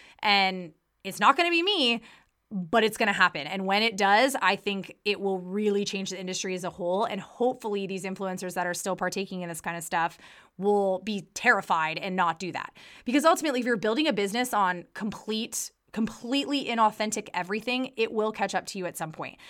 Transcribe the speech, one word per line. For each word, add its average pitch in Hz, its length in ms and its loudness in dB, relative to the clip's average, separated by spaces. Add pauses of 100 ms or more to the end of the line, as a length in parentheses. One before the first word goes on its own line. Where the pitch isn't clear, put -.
(200)
And 190 540 0 (320)
it's 196 160 -8
not 262 160 6
gonna 349 120 4
be 339 140 2
me, 285 380 2 (520)
but 196 300 2
it's 220 140 0
gonna 208 160 2
happen. 175 340 2
And 190 180 -4
when 196 160 4
it 226 140 2
does, 214 460 6
I 196 160 4
think 196 380 -6 (100)
it 196 160 0
will 190 180 0
really 202 460 0
change 196 240 -4
the 185 100 -8
industry 185 340 -6
as 180 120 -4
a 175 40 -4
whole. 185 360 -2
And 190 160 -4
hopefully 220 680 -2
these 185 160 -6
influencers 185 520 -6
that 180 120 0
are 175 60 -2
still 185 240 -4
partaking 185 440 -4
in 175 60 -6
this 170 140 -8
kind 170 160 -6
of 170 60 -8
stuff 170 340 -2 (400)
will 196 480 2
be 202 280 -4
terrified 170 640 2
and 185 180 -4
not 170 240 2
do 180 120 -6
that. - 200 -8 (340)
Because 254 180 4
ultimately, 311 380 4
if 226 40 -4
you're 240 120 2
building 220 300 0
a 302 40 4
business 214 420 0
on 180 300 0 (100)
complete - 800 -6 (200)
completely 254 720 -2
inauthentic 214 680 0
everything, 220 640 -4
it 226 140 0
will 220 200 0
catch 208 240 -2
up 180 120 -2
to - 100 -10
you 180 80 -4
at 160 120 -8
some 160 140 -6
point. 151 260 -12 (120)